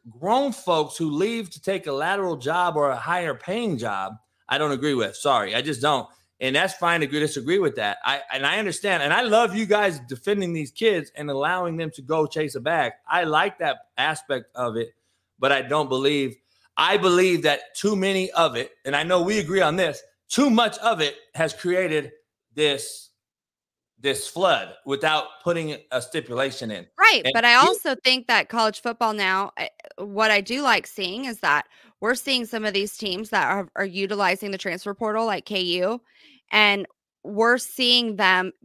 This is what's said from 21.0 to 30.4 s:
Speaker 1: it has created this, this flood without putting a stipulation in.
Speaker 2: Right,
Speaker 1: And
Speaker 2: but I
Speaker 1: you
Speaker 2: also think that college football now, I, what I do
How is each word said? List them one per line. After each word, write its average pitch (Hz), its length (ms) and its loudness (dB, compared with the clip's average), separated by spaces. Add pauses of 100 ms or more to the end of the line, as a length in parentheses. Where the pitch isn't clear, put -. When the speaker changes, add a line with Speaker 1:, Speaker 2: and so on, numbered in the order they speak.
Speaker 1:
it 147 140 0 (200)
has 160 180 0
created 170 600 0 (420)
this, 147 540 -2 (920)
this 135 300 -2
flood 147 440 2 (120)
without 147 400 0 (180)
putting 165 320 -2 (160)
a 127 100 -2
stipulation 123 680 -6
in. 95 160 -10 (100)
Speaker 2:
Right, 381 280 4
Speaker 1:
And - 80 0
Speaker 2:
but 233 100 0
I 240 100 6
Speaker 1:
you 269 140 8
Speaker 2:
also 359 280 0 (100)
think 254 220 0
that 220 200 2
college 220 340 -2
football 233 320 -2
now, 196 440 -2
I, - 120 -6 (280)
what 208 340 0
I 208 80 4
do 233 220 -4